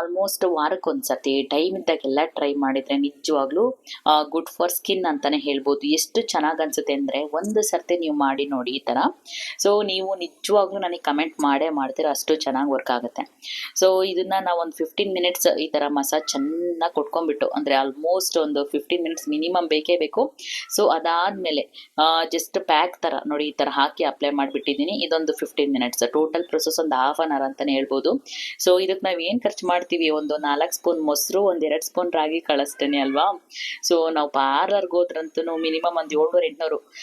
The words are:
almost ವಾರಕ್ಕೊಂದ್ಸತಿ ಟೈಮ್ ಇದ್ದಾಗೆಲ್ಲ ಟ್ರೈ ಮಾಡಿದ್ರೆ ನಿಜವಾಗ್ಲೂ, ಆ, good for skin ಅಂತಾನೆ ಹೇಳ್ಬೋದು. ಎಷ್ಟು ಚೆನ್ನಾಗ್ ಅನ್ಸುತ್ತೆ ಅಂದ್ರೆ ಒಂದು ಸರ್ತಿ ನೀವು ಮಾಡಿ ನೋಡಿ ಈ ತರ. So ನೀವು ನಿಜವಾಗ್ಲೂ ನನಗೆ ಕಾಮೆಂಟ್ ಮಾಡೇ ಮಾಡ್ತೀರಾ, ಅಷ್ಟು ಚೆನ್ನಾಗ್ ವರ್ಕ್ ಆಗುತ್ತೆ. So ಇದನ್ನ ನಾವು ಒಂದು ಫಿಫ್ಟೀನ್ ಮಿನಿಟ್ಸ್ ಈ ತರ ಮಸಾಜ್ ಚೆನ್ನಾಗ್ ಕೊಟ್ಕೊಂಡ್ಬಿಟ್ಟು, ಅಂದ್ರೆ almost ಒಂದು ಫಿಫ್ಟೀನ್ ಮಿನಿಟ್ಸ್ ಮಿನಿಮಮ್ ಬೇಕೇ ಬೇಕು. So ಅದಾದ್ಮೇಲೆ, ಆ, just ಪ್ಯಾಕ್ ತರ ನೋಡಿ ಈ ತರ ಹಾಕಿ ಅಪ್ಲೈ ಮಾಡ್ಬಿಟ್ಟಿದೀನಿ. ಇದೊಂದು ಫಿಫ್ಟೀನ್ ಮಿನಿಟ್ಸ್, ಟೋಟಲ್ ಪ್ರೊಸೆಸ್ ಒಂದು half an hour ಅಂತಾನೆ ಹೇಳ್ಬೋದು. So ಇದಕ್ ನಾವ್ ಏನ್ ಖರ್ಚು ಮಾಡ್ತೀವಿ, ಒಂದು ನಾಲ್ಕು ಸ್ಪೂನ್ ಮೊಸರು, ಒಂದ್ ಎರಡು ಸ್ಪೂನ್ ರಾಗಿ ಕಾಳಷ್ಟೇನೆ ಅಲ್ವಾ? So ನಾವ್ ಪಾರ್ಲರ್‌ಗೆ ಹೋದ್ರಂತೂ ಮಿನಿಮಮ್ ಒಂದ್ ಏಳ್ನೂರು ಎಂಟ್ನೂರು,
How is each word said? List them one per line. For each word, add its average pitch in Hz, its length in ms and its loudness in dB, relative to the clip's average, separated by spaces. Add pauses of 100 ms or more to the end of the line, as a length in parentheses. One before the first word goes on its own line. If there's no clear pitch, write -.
almost 180 500 0
ವಾರಕ್ಕೊಂದ್ಸತಿ 147 880 0
ಟೈಮ್ 165 360 0
ಇದ್ದಾಗೆಲ್ಲ 147 460 0
ಟ್ರೈ 143 300 -2
ಮಾಡಿದ್ರೆ 135 420 0
ನಿಜವಾಗ್ಲೂ, 147 840 0 (260)
ಆ, 151 160 6
good 160 240 -4
for - 200 -2
skin 185 400 -2
ಅಂತಾನೆ 147 320 0
ಹೇಳ್ಬೋದು. 139 480 0
ಎಷ್ಟು - 360 0
ಚೆನ್ನಾಗ್ 160 380 0
ಅನ್ಸುತ್ತೆ 147 320 -2
ಅಂದ್ರೆ 139 320 -2
ಒಂದು 196 380 0
ಸರ್ತಿ - 360 -2
ನೀವು 156 180 -2
ಮಾಡಿ 139 300 0
ನೋಡಿ 127 240 -4
ಈ 139 80 -4
ತರ. 123 180 -2 (720)
So 208 200 4
ನೀವು 190 280 -2
ನಿಜವಾಗ್ಲೂ 190 680 0
ನನಗೆ 175 180 -4
ಕಾಮೆಂಟ್ 151 420 -2
ಮಾಡೇ 143 280 2
ಮಾಡ್ತೀರಾ, 147 420 -2
ಅಷ್ಟು 156 240 0
ಚೆನ್ನಾಗ್ 143 360 -2
ವರ್ಕ್ 131 200 -2
ಆಗುತ್ತೆ. - 500 -4 (420)
So 190 260 4
ಇದನ್ನ 185 320 -2
ನಾವು 175 200 0
ಒಂದು 165 120 -4
ಫಿಫ್ಟೀನ್ 190 420 -4
ಮಿನಿಟ್ಸ್ 175 420 2
ಈ 156 120 -4
ತರ 147 200 0
ಮಸಾಜ್ 147 420 -2
ಚೆನ್ನಾಗ್ 165 600 -2
ಕೊಟ್ಕೊಂಡ್ಬಿಟ್ಟು, 151 540 -2
ಅಂದ್ರೆ 143 280 0
almost 156 640 0
ಒಂದು 143 240 0
ಫಿಫ್ಟೀನ್ 156 380 -2
ಮಿನಿಟ್ಸ್ 160 260 -6
ಮಿನಿಮಮ್ 165 400 -2
ಬೇಕೇ 156 280 2
ಬೇಕು. 160 380 -2 (460)
So 202 160 6
ಅದಾದ್ಮೇಲೆ, 170 1040 -2
ಆ, 160 260 4
just 165 360 -2
ಪ್ಯಾಕ್ 175 420 2
ತರ 170 120 0 (120)
ನೋಡಿ 147 180 -2
ಈ 147 80 -4
ತರ 143 180 0
ಹಾಕಿ 143 340 0
ಅಪ್ಲೈ 143 260 0
ಮಾಡ್ಬಿಟ್ಟಿದೀನಿ. 143 720 -2
ಇದೊಂದು 160 280 0
ಫಿಫ್ಟೀನ್ 143 400 -2
ಮಿನಿಟ್ಸ್, 123 400 0
ಟೋಟಲ್ 156 360 0
ಪ್ರೊಸೆಸ್ 160 320 -2
ಒಂದು 151 140 0
half 143 320 2
an 151 60 -2
hour 135 120 0
ಅಂತಾನೆ 139 280 -2
ಹೇಳ್ಬೋದು. 135 440 0 (500)
So 185 180 6
ಇದಕ್ 190 200 -2
ನಾವ್ 180 160 0
ಏನ್ 196 200 -2
ಖರ್ಚು 196 260 -2
ಮಾಡ್ತೀವಿ, 175 440 2
ಒಂದು 151 260 0
ನಾಲ್ಕು 151 400 0
ಸ್ಪೂನ್ 165 280 0
ಮೊಸರು, 151 380 0
ಒಂದ್ 175 220 2
ಎರಡು 156 220 0
ಸ್ಪೂನ್ 180 260 -2
ರಾಗಿ 156 280 0
ಕಾಳಷ್ಟೇನೆ 143 580 0
ಅಲ್ವಾ? 147 480 0 (440)
So 160 240 4
ನಾವ್ 147 160 0
ಪಾರ್ಲರ್‌ಗೆ 175 600 2
ಹೋದ್ರಂತೂ 165 680 -2
ಮಿನಿಮಮ್ 165 400 0
ಒಂದ್ 156 160 -2
ಏಳ್ನೂರು 165 340 2
ಎಂಟ್ನೂರು, 156 440 -4 (120)